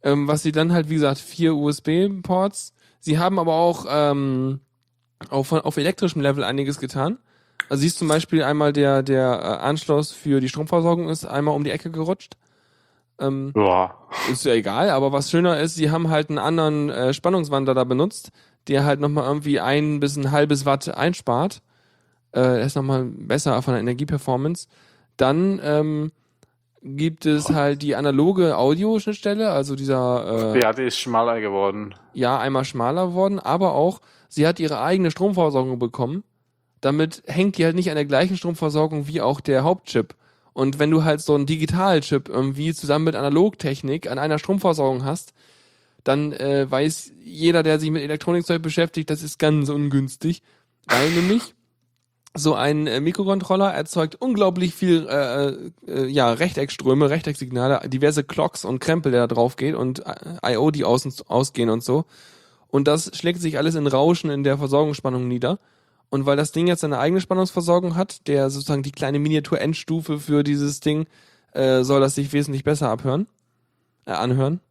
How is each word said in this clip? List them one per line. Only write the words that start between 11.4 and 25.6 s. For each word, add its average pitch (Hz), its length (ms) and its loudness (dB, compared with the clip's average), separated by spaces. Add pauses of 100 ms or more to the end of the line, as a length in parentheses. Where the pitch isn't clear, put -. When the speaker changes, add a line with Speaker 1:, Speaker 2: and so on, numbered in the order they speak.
Speaker 1:
um 147 100 -2
die - 60 -4
Ecke 160 200 -6
gerutscht. 160 460 -6 (800)
Ähm, 135 360 -4
Speaker 2:
Ja. 92 380 2 (380)
Speaker 1:
ist 131 140 -4
ja 131 80 4
egal, 113 360 0
aber 135 220 2
was 139 180 -2
schöner 170 300 2
ist, 160 160 -2
sie 156 160 0
haben 165 180 0
halt 156 200 0
einen 151 100 -2
anderen, 151 500 0
äh, 131 240 0
Spannungswandler 143 600 0
da 127 100 2
benutzt, 131 480 -2 (380)
der 139 160 2
halt 143 160 2
nochmal 147 240 0
irgendwie 143 340 0
ein 147 400 0
bis 143 160 -2
ein 139 160 -2
halbes 147 340 2
Watt 139 300 0
einspart. 151 680 -2 (680)
Äh, - 80 -2
er 127 220 4
ist 135 140 -2
nochmal 135 280 0
besser 127 580 -2
von 131 120 0
der 117 80 0
Energieperformance. 135 840 -4 (500)
Dann, 175 460 2